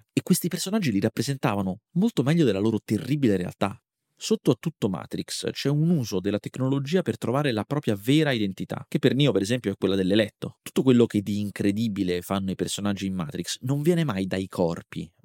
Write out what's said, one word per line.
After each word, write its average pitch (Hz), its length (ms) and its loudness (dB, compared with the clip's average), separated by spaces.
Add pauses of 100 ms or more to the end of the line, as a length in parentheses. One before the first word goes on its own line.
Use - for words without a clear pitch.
(140)
E - 80 0
questi 180 280 2
personaggi 185 420 -2
li 98 80 2
rappresentavano 110 800 -2 (140)
molto 185 280 0
meglio 156 240 4
della 95 140 2
loro 107 200 2
terribile 107 580 0
realtà. 98 440 -4 (380)
Sotto - 300 0
a 131 100 4
tutto 117 300 -4
Matrix - 640 -8
c'è - 180 -4
un 151 220 2
uso 113 280 0
della 101 200 -2
tecnologia 139 640 -2
per 123 160 -4
trovare 131 320 0
la 104 140 -2
propria 139 300 0
vera 139 360 2
identità, 101 560 -4
che - 100 -4
per 127 160 4
Neo 135 180 4
per 95 120 4
esempio 107 280 -2
è 98 40 -4
quella 95 180 0
dell'eletto. 98 720 0
Tutto - 180 -2
quello 123 240 6
che 104 160 0
di 101 180 -2
incredibile 98 840 -2
fanno 98 260 -2
i 87 60 -2
personaggi 98 500 -2
in 95 80 -2
Matrix 87 460 -6
non 143 240 -2
viene 170 200 2
mai 98 220 -2
dai 95 220 -4
corpi, 85 600 -4 (180)